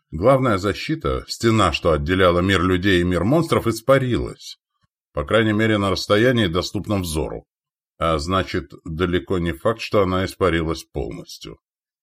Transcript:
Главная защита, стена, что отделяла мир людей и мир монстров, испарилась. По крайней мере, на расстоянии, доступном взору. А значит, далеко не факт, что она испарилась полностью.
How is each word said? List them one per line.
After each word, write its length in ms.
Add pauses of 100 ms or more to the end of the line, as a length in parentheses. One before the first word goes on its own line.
(120)
Главная 460
защита, 680
стена, 460
что 180
отделяла 480
мир 240
людей 380
и 20
мир 220
монстров, 420
испарилась. 880 (540)
По 140
крайней 280
мере, 240
на 120
расстоянии, 580
доступном 540
взору. 440 (520)
А 200
значит, 540 (140)
далеко 540
не 120
факт, 300
что 220
она 220
испарилась 580
полностью. 760 (440)